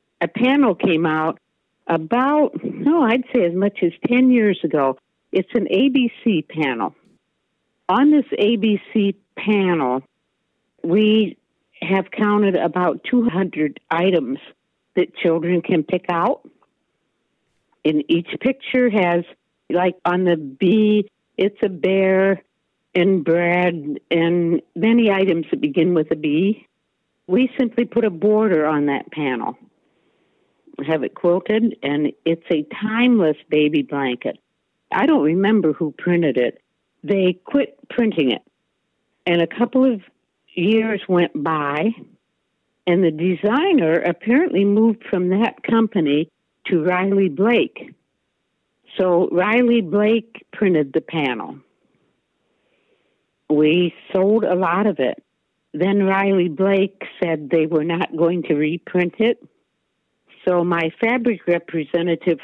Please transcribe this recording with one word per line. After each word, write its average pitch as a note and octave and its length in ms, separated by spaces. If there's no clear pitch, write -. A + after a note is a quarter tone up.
a E3+ 80
panel B3+ 460
came E3+ 320
out D#3 340
about, B3 640
no, - 380
I'd A#3+ 220
say A#3 120
as E3+ 80
much G3 280
as E3+ 120
ten B3+ 240
years G#3+ 340
ago. C#3+ 340
It's F#3 220
an A3+ 180
A G#3 160
B B3+ 240
C F#3 200
panel. C3 520
On C4 240
this D4 140
A G#3+ 200
B G#3 240
C G3 220
panel, F3 680
we G#3+ 540
have F#3 300
counted G#3 460
about F3 520
two A#3+ 200
hundred D#3 500
items E3 500
that - 180
children E3+ 460
can E3 220
pick - 260
out. F3 320
And D3+ 240
each E3+ 180
picture B3+ 480
has, F3 340
like F3 340
on F3+ 220
the F3 100
B, G3+ 760
it's G3+ 260
a G#3 60
bear F#3+ 720
and F#3 280
bread F3 760
and E3+ 500
many A3+ 340
items F#3+ 420
that C#3 100
begin D#3+ 320
with D#3+ 180
a D#3+ 60
B. D#3 500
We A#3+ 300
simply A#3+ 280
put - 180
a A3 60
border F#3+ 560
on D3 220
that C#3+ 240
panel, B2+ 460
have D#3 180
it - 120
quilted, G3+ 680
and D3 300
it's E3 240
a D3+ 160
timeless G#3+ 560
baby D3+ 340
blanket. B2+ 540
I - 140
don't C#4+ 180
remember F3+ 500
who D3+ 240
printed E3+ 400
it. B2 240
They F3+ 420
quit - 320
printing E3+ 420
it. - 100
And F3 160
a E3 60
couple B3+ 460
of G3 80
years G#3+ 520
went F3 340
by, D3+ 520
and F3+ 180
the E3 80
designer F#3 800
apparently G3+ 720
moved G#3+ 440
from F3+ 200
that G3+ 340
company E3 640
to E3 160
Riley F#3 460
Blake. F#3+ 640
So F#3 340
Riley A#3 500
Blake G#3 720
printed D#3 400
the D#3+ 80
panel. C3 560
We D#3 440
sold G3+ 300
a F3+ 120
lot F#3 320
of F#3 120
it. B2+ 240
Then G3 300
Riley G3 460
Blake F#3+ 540
said D#3 280
they D#3+ 180
were D3+ 160
not E3+ 320
going E3 280
to D#3 120
reprint E3 640
it. A3+ 220
So F3+ 180
my E3+ 360
fabric A#3 460
representative E3+ 1000